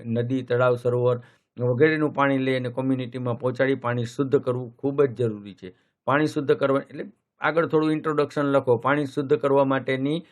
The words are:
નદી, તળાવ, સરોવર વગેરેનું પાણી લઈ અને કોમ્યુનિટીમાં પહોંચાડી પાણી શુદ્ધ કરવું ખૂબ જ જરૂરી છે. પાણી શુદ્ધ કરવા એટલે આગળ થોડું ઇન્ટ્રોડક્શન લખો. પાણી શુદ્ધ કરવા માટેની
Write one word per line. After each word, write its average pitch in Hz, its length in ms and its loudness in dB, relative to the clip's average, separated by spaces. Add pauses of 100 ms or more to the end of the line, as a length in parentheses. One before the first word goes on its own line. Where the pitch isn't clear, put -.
નદી, 120 360 -2
તળાવ, 123 340 2
સરોવર 123 460 0 (380)
વગેરેનું 143 540 2
પાણી 139 240 2
લઈ 131 180 0
અને 123 140 -4
કોમ્યુનિટીમાં 127 680 -4
પહોંચાડી 131 360 0
પાણી 120 300 -2
શુદ્ધ 135 300 0
કરવું 127 400 -4
ખૂબ 139 280 0
જ 127 120 0
જરૂરી 104 380 -4
છે. 92 220 -16 (300)
પાણી 147 220 2
શુદ્ધ 143 240 -2
કરવા 139 280 2
એટલે 151 260 -10 (340)
આગળ 156 280 0
થોડું 156 240 2
ઇન્ટ્રોડક્શન 151 500 -2
લખો. 135 360 2
પાણી 143 280 0
શુદ્ધ 135 280 -2
કરવા 139 320 4
માટેની 135 680 -2